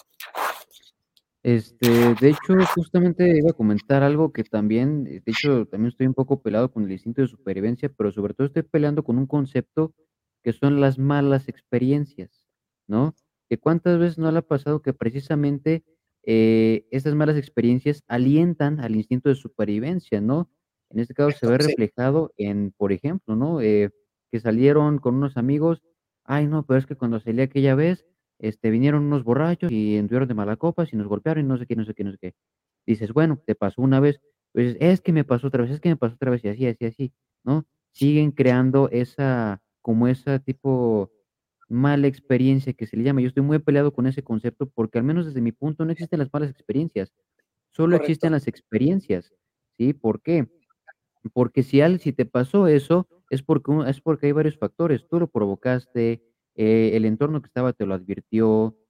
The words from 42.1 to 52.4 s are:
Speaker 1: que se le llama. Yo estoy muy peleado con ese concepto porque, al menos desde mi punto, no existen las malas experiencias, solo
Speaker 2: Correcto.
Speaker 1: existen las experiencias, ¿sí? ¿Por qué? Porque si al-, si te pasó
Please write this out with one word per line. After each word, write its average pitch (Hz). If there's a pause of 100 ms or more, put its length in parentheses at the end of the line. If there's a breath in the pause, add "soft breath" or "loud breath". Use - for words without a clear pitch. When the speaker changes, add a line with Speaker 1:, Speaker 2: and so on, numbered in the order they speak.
Speaker 1:
que -
se -
le 113
llama. 135
Yo 127
estoy 139
muy 151
peleado 143
con 123
ese 131
concepto 117
porque, 113
al 117
menos 165
desde 139
mi 117
punto, 151
no 160
existen 170
las 139
malas 147
experiencias, 135 (600)
solo 165
Speaker 2:
Correcto. -
Speaker 1:
existen 160
las 147
experiencias, 127 (440)
¿sí? 131
¿Por 110
qué? 160 (840)
Porque 123
si 139
al-, 170
si 139
te 123
pasó 131